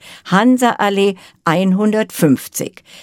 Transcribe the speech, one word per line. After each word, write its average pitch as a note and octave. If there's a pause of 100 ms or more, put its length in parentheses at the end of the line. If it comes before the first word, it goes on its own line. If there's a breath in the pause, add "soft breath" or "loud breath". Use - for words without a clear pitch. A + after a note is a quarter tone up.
(260 loud breath)
Hanseallee G3+ (280 loud breath)
einhundertfünfzig, F#3+ (180 loud breath)